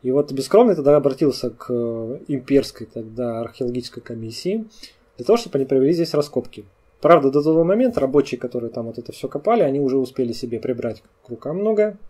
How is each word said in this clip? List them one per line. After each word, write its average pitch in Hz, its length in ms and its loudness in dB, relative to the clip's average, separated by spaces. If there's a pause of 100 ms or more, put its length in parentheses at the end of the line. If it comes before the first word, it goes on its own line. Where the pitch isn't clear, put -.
И 127 100 -2
вот 147 200 2
Бескровный 196 440 4
тогда 147 200 4
обратился 135 540 0
к, - 200 -14
э, 117 580 -4
имперской 131 600 -2
тогда 113 540 -8
археологической 123 600 -8
комиссии 120 640 -8 (520)
для 123 80 -10
того, 226 120 6
чтобы 190 200 -4
они 135 80 0
провели 135 280 4
здесь 165 200 -2
раскопки. 131 520 -4 (360)
Правда, 147 280 6
до 147 140 2
того 160 200 4
момента 226 360 2
рабочие, 135 400 0
которые 117 320 -6
там 113 160 -8
вот 117 100 -12
это - 140 -14
все - 160 -10
копали, 208 340 0
они 143 180 2
уже 135 180 2
успели 123 360 -2
себе 113 260 -8
прибрать 117 440 -6 (200)
к - 60 -20
рукам 143 280 -8
многое. 208 420 0 (100)